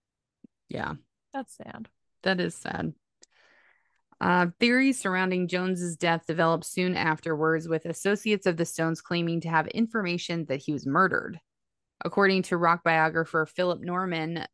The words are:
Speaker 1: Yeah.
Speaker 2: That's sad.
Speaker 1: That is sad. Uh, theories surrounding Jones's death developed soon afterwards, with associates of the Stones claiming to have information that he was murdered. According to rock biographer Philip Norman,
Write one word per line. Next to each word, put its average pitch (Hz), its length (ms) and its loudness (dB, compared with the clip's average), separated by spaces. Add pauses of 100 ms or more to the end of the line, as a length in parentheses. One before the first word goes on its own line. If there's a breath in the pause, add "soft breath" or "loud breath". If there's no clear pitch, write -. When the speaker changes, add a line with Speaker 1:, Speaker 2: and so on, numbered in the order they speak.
(680)
Speaker 1:
Yeah. - 240 -6 (400)
Speaker 2:
That's - 220 -12
sad. - 340 -16 (340)
Speaker 1:
That 185 160 0
is 175 160 -4
sad. - 380 -6 (1300 soft breath)
Uh, 180 260 4 (120)
theories 254 380 4
surrounding 185 500 0
Jones's 180 500 -2
death 170 280 0
developed 165 400 2
soon 180 300 0
afterwards, 160 720 0
with 160 180 -2
associates 202 600 0
of 175 120 2
the 165 80 0
Stones 165 360 -2
claiming 170 400 -2
to 165 80 -8
have 160 180 2
information 175 800 -2
that 139 160 -4
he - 100 -6
was 139 160 -6
murdered. 170 520 0 (640)
According 190 400 4
to 180 140 -2
rock 170 260 2
biographer 160 640 2
Philip 180 360 -2
Norman, 170 720 -4